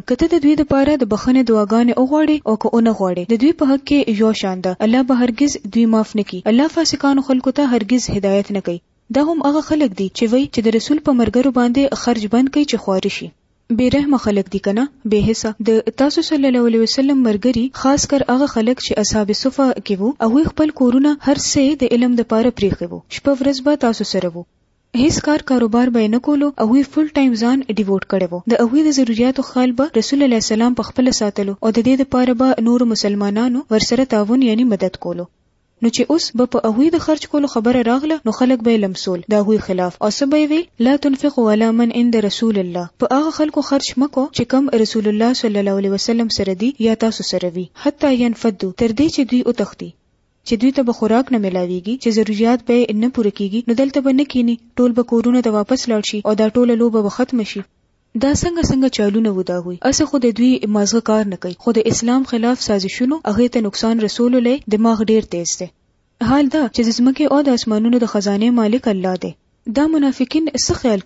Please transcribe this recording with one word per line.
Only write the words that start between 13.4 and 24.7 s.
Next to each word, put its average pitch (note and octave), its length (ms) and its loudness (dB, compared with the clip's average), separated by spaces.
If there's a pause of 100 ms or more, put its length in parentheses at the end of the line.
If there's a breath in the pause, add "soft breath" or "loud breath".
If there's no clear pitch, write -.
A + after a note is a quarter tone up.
بې A#3 160 2 (100)
رحمه C#4+ 280 2
خلک G3+ 320 0
دي F#3+ 120 -6
که G3+ 120 0
نه؟ C#4 60 0 (260)
بې G#3 160 4
حسه. A3 260 -2 (140)
د A3 340 2
تاسو D4+ 280 0
صلی C#4 220 2
الله A#3+ 200 2
علیه A3+ 160 2
وسلم C4+ 400 2
ملګري، A#3 380 0 (180)
خاص C#4 300 0
کر C4 180 0
هغه C4+ 240 0
خلک A#3 300 0
چې - 60 -4 (120)
اصحاب G#3 380 -2
صفه C4 260 0
کې G#3 320 -4
وو، A3 120 0 (120)
هغوی C4 260 2
خپل D#4 320 0
کورونه C4+ 320 4 (140)
هر C#4+ 180 0
څه C#4+ 380 0
د A#3+ 140 2
علم B3 260 2
دپاره A3+ 340 0
پرېښي F#3+ 320 -2
وو. F3 140 -14 (140)
شپه C#4 240 0
ورځ C4 260 -2
به D4 180 0
تاسو A3 280 -2
سره F3+ 200 -2
وو. E3+ 140 -14 (460)